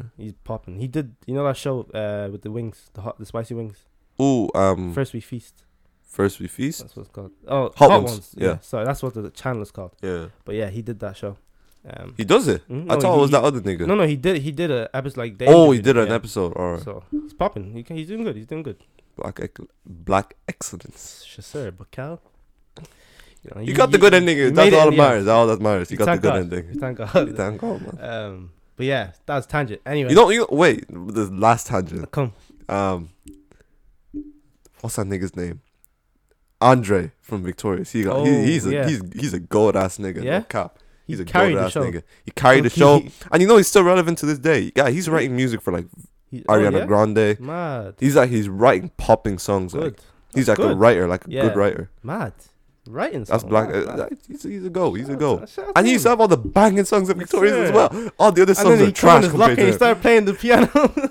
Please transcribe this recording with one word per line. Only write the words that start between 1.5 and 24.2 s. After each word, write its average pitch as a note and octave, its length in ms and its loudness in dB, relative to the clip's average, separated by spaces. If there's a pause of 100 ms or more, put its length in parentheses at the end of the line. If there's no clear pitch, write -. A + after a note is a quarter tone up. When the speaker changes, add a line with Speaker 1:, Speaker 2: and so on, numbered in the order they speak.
Speaker 1:
show, C3 280 -6 (100)
uh, G#2 360 -8
with G2+ 120 -14
the G#2 80 -12
wings, A2+ 420 -12
the - 80 -20
hot, G#2+ 180 -12
the A2 60 -18
spicy A2+ 300 -12
wings? A2+ 240 -14 (420)
Speaker 2:
Ooh, C3 340 2
um, F#2 380 0
Speaker 1:
First C3 220 -6
We A2+ 80 -10
Feast. - 420 -18 (380)
Speaker 2:
First - 360 -4
We F2+ 80 -12
Feast? C3 360 -8
Speaker 1:
That's A2 140 -20
what G#2 100 -20
it's - 80 -20
called. G2 180 -18 (160)
Oh, C3 280 -4
Speaker 2:
Hot D3 140 8
Speaker 1:
Hot G3 120 4
Speaker 2:
Ones. A#2+ 80 -4
Speaker 1:
Ones. G#2+ 260 -12
Speaker 2:
Yeah. F#2 120 -2
Speaker 1:
Yeah. E2 120 -4
Sorry, A2+ 240 -8
that's C3+ 180 -6
what C3 120 -8
the G#2 160 -12
channel A#2+ 320 -8
is G2+ 80 -14
called. F#2 220 -16 (100)
Speaker 2:
Yeah. F2 240 -6 (180)
Speaker 1:
But G2+ 120 -10
yeah, G#2+ 120 -6
he G#2+ 140 -12
did A2 180 -12
that G2+ 160 -12
show. G2+ 220 -12 (480)
Um, - 300 -20
Speaker 2:
He A3 80 -6
does G3+ 240 2
it? - 180 -2
Speaker 1:
mm, C3+ 240 -12
Speaker 2:
I - 40 0
Speaker 1:
no, C3 60 2
Speaker 2:
thought F#3 120 2
Speaker 1:
he, D#3 60 4
Speaker 2:
it - 20 6
was C#3 100 4
Speaker 1:
he - 60 -2
Speaker 2:
that A#2+ 80 2
other C#3 160 0
nigga. F2 260 -4
Speaker 1:
No, F#3 80 0
no, G3+ 120 0
he D3+ 100 -2
did, D3 240 -4
he D3 120 -10
did D#3 180 -6
a A#2+ 240 -6
episode, C3 260 -10
like, A#2 160 -8
they A#2+ 120 -6
Speaker 2:
Oh, D#3+ 220 10
he B2 100 4
Speaker 1:
interviewed G2 40 -6
Speaker 2:
did B2+ 140 4
an A2+ 60 4
Speaker 1:
him, G2+ 40 -2
yeah. A2 60 0
Speaker 2:
episode, G#2+ 400 -4
all F2 180 -6
right. E2+ 100 -10
Speaker 1:
So, - 280 -16
he's D4+ 240 -10
popping. G#2+ 400 -8
He A#2 80 -16
can, D#3+ 160 -16
he's D#3 100 -12
doing A3 160 -10
good. D#3+ 120 -8
He's G#2+ 100 -18
doing D#3 160 -12
good. B2 160 -14 (380)
Speaker 2:
Black - 220 -12
ec-, - 200 -14 (260)
Black F#2+ 500 -6 (140)
excellence. - 800 -16 (100)
Speaker 1:
Yes, G#2 80 -20
sir. C3 280 -12
But F#2+ 180 -20
Cal, D#3 320 -16 (560)
you - 760 -20
know, G2 60 -16
Speaker 2:
You A2+ 60 -10
Speaker 1:
you, B2+ 80 -6
Speaker 2:
got F#3+ 160 4
the G3+ 80 6
Speaker 1:
you, - 20 4
Speaker 2:
good G3 140 8
ending. F3 240 4